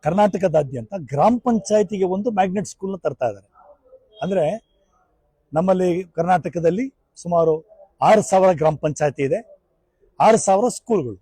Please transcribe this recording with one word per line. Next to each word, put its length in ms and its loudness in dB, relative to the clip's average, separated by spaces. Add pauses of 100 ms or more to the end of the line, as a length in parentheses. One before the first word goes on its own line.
ಕರ್ನಾಟಕದಾದ್ಯಂತ 960 0
ಗ್ರಾಮ 400 0
ಪಂಚಾಯತಿಗೆ 680 0
ಒಂದು 280 -2
ಮ್ಯಾಗ್ನೆಟ್ 360 -2
ಸ್ಕೂಲ್ನ 300 -10
ತರ್ತಾ 280 -4
ಇದ್ದಾರೆ. 520 -10 (460)
ಅಂದ್ರೆ 460 -4 (840)
ನಮ್ಮಲ್ಲಿ 500 0
ಕರ್ನಾಟಕದಲ್ಲಿ 920 -2 (220)
ಸುಮಾರು 500 -2 (360)
ಆರು 200 6
ಸಾವಿರ 300 4
ಗ್ರಾಮ 240 0
ಪಂಚಾಯತಿ 480 -4
ಇದೆ, 360 -4 (600)
ಆರು 160 6
ಸಾವಿರ 320 2
ಸ್ಕೂಲ್ಗಳು. 520 -4